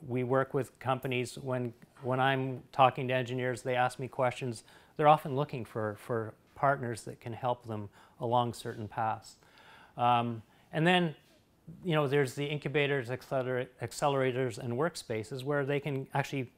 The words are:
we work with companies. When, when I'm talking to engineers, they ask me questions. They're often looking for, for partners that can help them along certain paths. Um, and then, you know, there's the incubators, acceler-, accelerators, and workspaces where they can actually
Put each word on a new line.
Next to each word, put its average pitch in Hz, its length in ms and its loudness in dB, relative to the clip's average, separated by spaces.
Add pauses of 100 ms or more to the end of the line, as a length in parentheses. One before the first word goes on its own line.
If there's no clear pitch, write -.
we 123 160 -2
work 131 300 2
with - 260 -4
companies. 127 580 -2
When, 127 360 -4 (280)
when 131 180 0
I'm 131 520 2
talking 131 380 4
to 131 40 0
engineers, 127 480 -2
they 127 140 -2
ask 123 240 0
me 131 80 -6
questions. 123 560 -2 (340)
They're 151 100 6
often 151 280 6
looking 139 280 -4
for, 107 360 -4
for 110 340 -4 (220)
partners 135 480 0
that - 180 -14
can 117 100 -10
help 120 360 -4
them 107 220 -6 (300)
along 120 340 2
certain 117 340 -10
paths. 110 480 -6 (600)
Um, 120 440 2 (320)
and 160 120 2
then, 175 300 4 (680)
you 165 120 0
know, 147 120 4
there's 135 260 2
the 143 120 -4
incubators, 143 640 0
acceler-, 127 580 -2 (140)
accelerators, 131 760 0
and 123 160 -4
workspaces 127 680 -4
where 143 200 0
they 143 160 0
can 135 340 -4
actually 139 440 -2